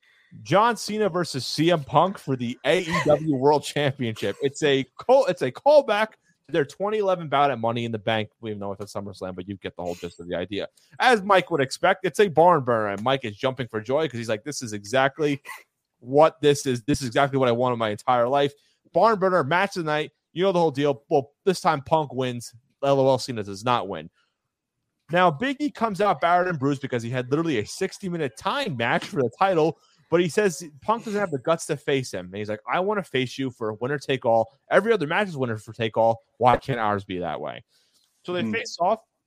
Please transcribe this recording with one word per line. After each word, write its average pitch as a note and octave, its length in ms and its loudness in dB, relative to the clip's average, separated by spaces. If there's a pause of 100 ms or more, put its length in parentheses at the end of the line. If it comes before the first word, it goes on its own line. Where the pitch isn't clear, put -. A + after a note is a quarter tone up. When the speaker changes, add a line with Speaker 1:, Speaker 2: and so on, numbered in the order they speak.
(440)
Speaker 1:
John G#3 320 2
Cena G#3+ 320 -2
versus D#3+ 380 -4
C D#3+ 260 0
M D#3 140 0
Punk F3 320 2
for C3+ 180 -6
the B2 300 -6
A B2 160 2
E E3 240 -2
W D3 300 2
World C#3 280 4
Championship. A#2+ 800 -2
It's C#3 220 -4
a C3+ 200 2 (140)
call, - 300 4
it's F3+ 140 -2
a B2+ 100 -2
callback A3 640 2 (340)
to - 60 -20
their D#3 120 2
twenty G3+ 320 -6
eleven F3+ 320 0
bout C#3+ 200 4
at A#2+ 100 -2
Money A#2 260 -2
in A#2 80 -6
the A2 60 -4
Bank. G#2+ 300 -2 (120)
We A2 120 -8
know G2+ 200 -8
it's F#2+ 80 -14
at G2 60 -12 (160)
SummerSlam, F#2+ 320 -10
but F#2 120 -12
you G2+ 80 -8
get F#2+ 220 -12
the E2+ 60 -8
whole F2 120 -6
gist F2 240 -14
of E2+ 80 -16
the F2 80 -6
idea. F2+ 320 -6 (320)
As A3+ 220 4
Mike F#3+ 280 2
would D#3 120 4
expect, F3+ 440 0
it's F3 140 -2
a G#3 80 6
barn D#3+ 380 4
burner, A2+ 240 2
and G2 140 -4
Mike C3+ 200 0
is G#2 140 -8
jumping C3 320 -4
for A2 100 -6
joy C3 300 -2
'cause A#2+ 80 -10
he's A2+ 120 -8
like, G#2+ 140 -4
"This D3 180 -10
is G#2+ 120 -10
exactly C3+ 680 0 (580)
what C#3+ 420 4
this D3 240 2
is. B2 180 -2
This C#3+ 180 -2
is C3 60 -6
exactly C3+ 320 0
what C3 80 4
I A#2 60 4
wanted B2 240 0
my A2+ 120 0
entire A#2+ 380 0
life." C#3 260 0 (380)
Barn G3+ 280 4
burner, F3+ 260 2
match F#3 320 0
of E3 80 -4
the D3+ 60 -2
night. D3+ 200 -4 (220)
You E3 100 -4
know G3 80 2
the F3 80 2
whole E3 120 2
deal. C#3 360 0
Well, C#3+ 240 0 (140)
this F#3 160 0
time D#3 200 0
Punk D3+ 320 0
wins. B2 400 -6 (300)
L C#3 160 4
O C3 80 4
L C3 100 4
Cena A2 260 -6
does G2 200 -12
not A#2 240 0
win. E2 220 -8 (1000)
Now, F3 220 4
Big B3+ 300 -2
E C#4+ 100 -2
comes G#3 300 -2
out F#3+ 180 2
battered F3+ 300 2
and E3 100 -4
bruised C#3 220 0
because B2 200 -4
he A#2 80 -6
had B2+ 220 -4
literally D3+ 280 0
a G2 60 -2
sixty-minute F3 720 -6
time A3 400 -4
match B2 300 0
for D#3 160 -4
the A#2+ 80 0 (100)
title, E3 400 2 (300)
but F3 120 4
he F3+ 80 2
says G3 340 0 (180)
Punk A3 240 -2
doesn't G#3 140 -4
have F#3+ 120 -4
the C#3 80 -4
guts E3 280 -2
to D3+ 100 -4
face C#3 360 -2
him. F2+ 140 -8
And F#2 80 -12
he's G#2 140 -8
like, G#2+ 100 -6 (120)
"I D#3 100 0
wanna G3+ 220 -2
face C3 340 -4
you C3+ 120 -4
for A2 200 -6
a A2 60 -4
winner C3+ 220 -6
take C3 280 -4
all. A2+ 280 2 (160)
Every G3+ 240 4
other D#3+ 140 -2
match F#3 220 0
is D#3 80 -10
winner A#2+ 200 -4
for G#2+ 160 -14
take A2+ 240 -4
all. A2+ 260 2 (140)
Why B2 200 6
can't C3+ 220 -4
ours G#2 260 0
be F2+ 140 -8
that D#2 220 -6
way?" C2 220 -12 (600)
So F3 100 -8
they F3+ 100 -2
Speaker 2:
Hmm. A3 100 -4
Speaker 1:
face A#3 260 -6
off, G3 200 0 (280)